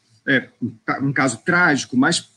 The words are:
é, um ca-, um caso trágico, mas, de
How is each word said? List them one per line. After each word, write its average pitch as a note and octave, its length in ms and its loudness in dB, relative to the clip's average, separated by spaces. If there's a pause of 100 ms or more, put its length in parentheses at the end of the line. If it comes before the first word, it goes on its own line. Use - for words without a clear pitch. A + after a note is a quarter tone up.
(260)
é, C3 220 -2 (140)
um A2+ 80 -6 (140)
ca-, C#3 160 -6
um C#3 120 -2
caso B2+ 260 -2
trágico, F3 580 0
mas, D#3 220 4
de - 180 -10